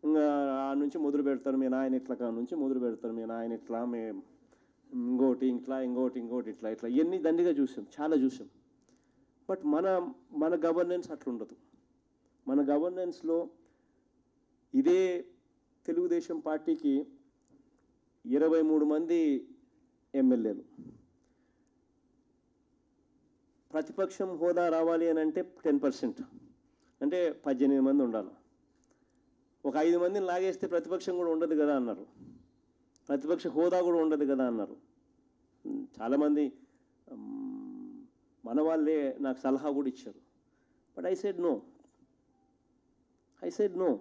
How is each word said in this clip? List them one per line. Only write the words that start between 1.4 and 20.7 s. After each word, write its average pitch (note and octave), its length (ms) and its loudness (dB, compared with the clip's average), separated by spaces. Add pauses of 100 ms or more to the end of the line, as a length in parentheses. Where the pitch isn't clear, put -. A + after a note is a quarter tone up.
"మీ C3 120 2
నాయన C3 260 0
ఇట్లా," B2+ 200 -4
కా A#2+ 160 -4
నుంచి A#2+ 260 -6
మొదలు C3+ 220 -2
పెడతారు, A2+ 360 -4
"మీ A2+ 100 -6
నాయన A#2 280 -6
ఇట్లా, A#2 320 -6
మీ A#2+ 140 -4 (960)
ఇంకోటి B2+ 520 2
ఇట్లా, B2+ 340 -2
ఇంకోటి, B2+ 380 -2
ఇంకోటి A#2 320 -6
ఇట్లా," A2 200 -8
ఇట్లా. A2 180 -6
ఇవన్నీ D#3+ 300 2
దండిగా E3+ 320 2
చూసాం, C3+ 360 -2 (140)
చాలా D#3 160 0
చూసాం. B2+ 320 0 (1040)
But F#3+ 160 -4
మన, F3 460 2 (200)
మన D#3 220 0
గవర్నెన్స్ F3 560 0
అట్లుండదు. B2 460 -8 (920)
మన C#3 120 2
గవర్నెన్స్‌లో E3 880 -2 (1300)
ఇదే F3+ 500 2 (640)
తెలుగుదేశం E3+ 520 -2
పార్టీకి D3+ 680 0 (1200)
ఇరవై D#3+ 360 4
మూడు D#3 220 4
మంది D#3 640 2 (680)
ఎమ్మెల్యేలు. B2 480 2 (3000)